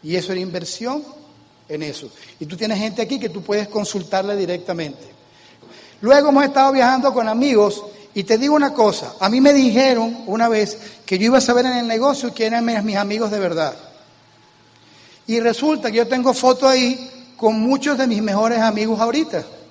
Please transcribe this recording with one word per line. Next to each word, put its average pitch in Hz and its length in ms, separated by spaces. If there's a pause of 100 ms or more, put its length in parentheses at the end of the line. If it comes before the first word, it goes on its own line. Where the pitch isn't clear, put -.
Y 160 140
eso 180 160
era 185 80
inversión 190 600 (680)
en 151 160
eso. 143 260 (300)
Y 156 60
tú 170 100
tienes 214 220
gente 214 220
aquí 226 200
que 226 80
tú 180 140
puedes 208 260
consultarle 196 640
directamente. 175 760 (920)
Luego 285 300
hemos 277 140
estado 269 280
viajando 262 420
con 226 140
amigos, 220 560 (280)
y 196 120
te 220 140
digo 285 180
una 285 180
cosa, - 460
a 190 80
mí 240 120
me 285 120
dijeron 240 760
una 226 220
vez 214 280 (300)
que 190 100
yo 202 100
iba 262 120
a - 20
saber 247 260
en 247 120
el 240 80
negocio 240 480
quién 220 200
eran 233 100
mis, 226 180
mis 208 140
amigos 208 340
de 208 80
verdad. 165 360 (1500)
Y 226 100
resulta 233 520
que 220 80
yo 233 100
tengo 254 260
fotos 254 340
ahí 254 680
con 220 240
muchos 269 380
de 269 80
mis 214 160
mejores 220 360
amigos 220 420
ahorita. 233 440 (260)